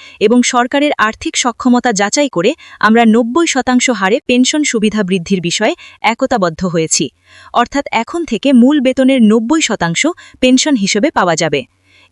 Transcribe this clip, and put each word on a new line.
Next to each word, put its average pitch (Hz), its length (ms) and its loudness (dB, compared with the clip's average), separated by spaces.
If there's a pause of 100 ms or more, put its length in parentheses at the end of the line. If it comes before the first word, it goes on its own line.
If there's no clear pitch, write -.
(200)
এবং 233 220 4
সরকারের 269 560 0
আর্থিক 220 400 -4
সক্ষমতা 247 560 0
যাচাই 208 360 -2
করে 175 220 0 (280)
আমরা 226 260 4
নব্বই 240 420 2
শতাংশ 247 420 0
হারে 202 380 -2
পেনশন 254 360 0
সুবিধা 214 400 -2
বৃদ্ধির 185 380 -2
বিষয়ে 214 340 -2 (260)
একতাবদ্ধ 208 640 -2
হয়েছি। 160 440 -2 (440)
অর্থাৎ 262 380 -2
এখন 294 340 -4
থেকে 262 280 0
মূল 262 280 4
বেতনের 262 420 2
নব্বই 233 380 2
শতাংশ 175 460 -2 (320)
পেনশন 262 360 2
হিসেবে 208 360 0
পাওয়া 180 240 0
যাবে। 147 280 -2 (480)